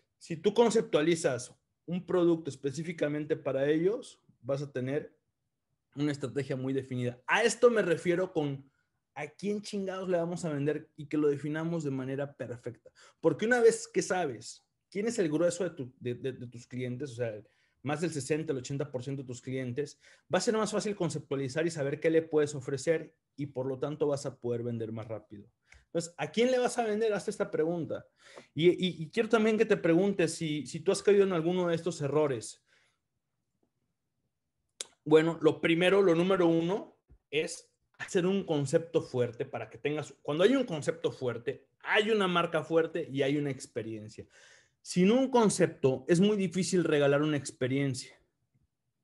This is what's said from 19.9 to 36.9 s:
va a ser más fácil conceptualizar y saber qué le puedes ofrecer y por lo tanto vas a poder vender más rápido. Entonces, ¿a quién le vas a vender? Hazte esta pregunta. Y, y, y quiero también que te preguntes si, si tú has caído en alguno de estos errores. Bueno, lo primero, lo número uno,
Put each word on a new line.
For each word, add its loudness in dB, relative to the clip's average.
va 4
a -4
ser 0
más -2
fácil -2
conceptualizar -4
y -2
saber -4
qué 2
le 4
puedes 0
ofrecer -4
y -6
por -6
lo -6
tanto -2
vas -4
a -10
poder -6
vender -6
más -10
rápido. -14
Entonces, -6
¿a -6
quién 2
le 2
vas 0
a 2
vender? 0
Hazte -4
esta -4
pregunta. -2
Y, 4
y, 0
y -10
quiero -2
también 4
que 4
te 2
preguntes 2
si, -4
si -10
tú -2
has 0
caído 6
en 2
alguno 0
de 2
estos -4
errores. -2
Bueno, 6
lo 4
primero, 4
lo 6
número 4
uno, 0